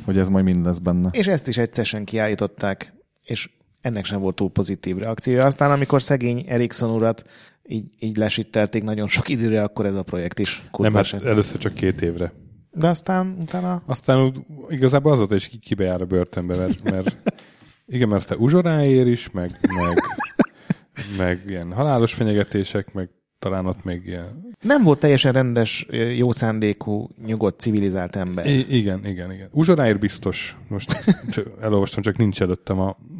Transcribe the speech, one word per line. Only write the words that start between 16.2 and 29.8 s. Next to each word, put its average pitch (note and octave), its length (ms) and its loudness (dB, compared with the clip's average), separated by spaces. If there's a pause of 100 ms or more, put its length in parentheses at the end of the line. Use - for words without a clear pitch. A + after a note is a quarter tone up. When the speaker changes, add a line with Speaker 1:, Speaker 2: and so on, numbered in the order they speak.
Speaker 3:
mert, F2+ 340 -2
mert F#2 260 -2 (360)
Speaker 2:
<laughs> - 340 -20
Speaker 3:
igen, B2 220 2
mert G2+ 140 2
aztán - 160 -6
uzsoráért C#3+ 680 4
is, A#2+ 240 0
meg, F2+ 200 -4 (260)
meg, F2 200 0 (1200)
meg F2+ 280 0
ilyen F2 260 -8
halálos B2 420 2
fenyegetések, G#2 800 0
meg F#2 160 -6 (300)
talán F#2+ 280 -4
ott F2+ 180 -6
még F#2 220 -8
ilyen G#2 540 -12
Speaker 2:
Nem C4+ 240 4
volt D3 140 6
teljesen C#3 340 4
rendes, A#2+ 540 0 (300)
jó A#2+ 160 2
szándékú, G#2+ 800 -2 (160)
nyugodt, A2 340 -2
civilizált G2 560 0
ember. F2+ 300 -4
Speaker 3:
I-, C3+ 300 2
igen, G2+ 300 0
igen, F#2 260 -8
igen. F#2+ 200 -16
Uzsoráért D3 460 4